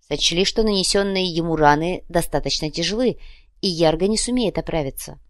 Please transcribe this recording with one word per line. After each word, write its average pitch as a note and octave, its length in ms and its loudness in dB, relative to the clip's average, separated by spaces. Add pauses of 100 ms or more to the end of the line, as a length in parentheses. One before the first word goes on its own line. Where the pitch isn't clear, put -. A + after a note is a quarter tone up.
Сочли, E3 380 0
что A3 180 0
нанесенные G3 600 2
ему E3 300 -2
раны D#3 520 4
достаточно D#3 600 -2
тяжелы, F#3+ 500 -2 (420)
и G3+ 60 -2
Ярго E3 400 2
не A3 100 2
сумеет A#3+ 400 0
оправиться. - 640 -6 (100)